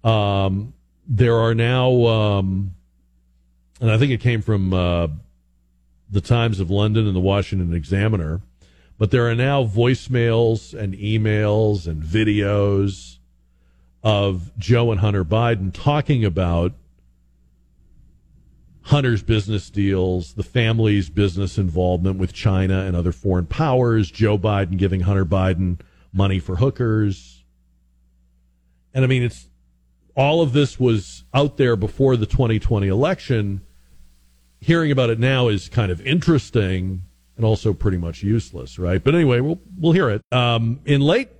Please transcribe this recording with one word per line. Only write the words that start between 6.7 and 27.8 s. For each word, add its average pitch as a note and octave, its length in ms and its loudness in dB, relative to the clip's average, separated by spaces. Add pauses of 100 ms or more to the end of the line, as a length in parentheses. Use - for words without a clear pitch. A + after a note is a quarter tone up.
and F#2+ 80 -2
the F#2 60 0
Washington F#2+ 520 0
Examiner, F2 680 -2 (560)
but G#2+ 140 0
there A#2+ 180 2
are A#2 60 -2
now C3+ 280 0
voicemails A#2 1120 0
and G2+ 160 -6
emails G#2+ 920 0
and D#2 160 -6
videos G2+ 1120 0 (840)
of G2+ 540 0
Joe A#2 340 2
and G2+ 80 -2
Hunter G2+ 240 0
Biden G2+ 500 -2
talking D3 520 0
about F2 480 0 (2000)
Hunter's B2+ 420 0
business G#2 460 -2
deals, F#2 640 -2
the G2+ 100 -6
family's A2 680 0
business G2 480 -2
involvement F2+ 640 0
with F2+ 140 -4
China F#2+ 480 0
and F#2 160 -4
other F2 160 -2
foreign F2+ 320 -2
powers, B2 680 0
Joe G#2+ 260 0
Biden G2 400 0
giving F#2 240 0
Hunter F#2+ 240 2
Biden F#2 540 0 (320)
money F#2+ 260 0
for F#2 200 -6
hookers. A2 840 -2 (1500)